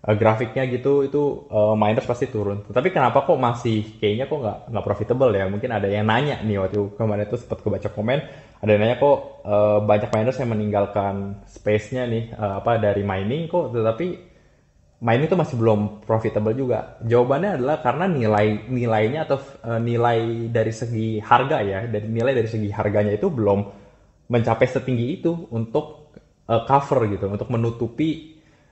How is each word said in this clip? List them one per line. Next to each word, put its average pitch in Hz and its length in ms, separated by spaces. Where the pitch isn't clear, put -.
eh, 110 160
grafiknya 113 480
gitu, 135 400
itu, 143 400
eh, 107 320
miners 107 300
pasti 123 180
turun. 104 400
Tetapi 127 240
kenapa 139 320
kok 156 160
masih, 117 640
kayaknya 110 240
kok 151 160
nggak, 104 160
nggak 98 100
profitable 120 460
ya? 98 160
Mungkin 104 240
ada 104 160
yang 104 240
nanya 127 320
nih, 104 160
waktu 101 400
kemarin 104 320
tuh 120 80
sempat - 240
kebaca 101 320
komen, 117 240
ada 104 140
yang 104 100
nanya 117 160
kok, 143 200
eh, 104 380
banyak 104 260
miners 113 320
yang 117 80
meninggalkan 101 640
space-nya 113 640
nih, 113 140
eh, 101 240
apa, 113 240
dari 101 240
mining 104 400
kok, 165 240
tetapi 113 640
mining 120 280
tuh 190 80
masih 151 160
belum 107 480
profitable 110 520
juga. 123 480
Jawabannya 127 600
adalah 147 160
karena 135 320
nilai, 107 600
nilainya 120 600
atau, 139 80
eh, 117 400
nilai 117 720
dari 113 240
segi 113 480
harga 131 400
ya, 98 240
dari 110 240
nilai 117 240
dari 113 160
segi 107 240
harganya 104 400
itu 180 160
belum 104 480
mencapai 120 340
setinggi 120 420
itu 170 320
untuk, - 640
eh, 117 180
cover 131 460
gitu, 98 180
untuk 104 220
menutupi, 117 880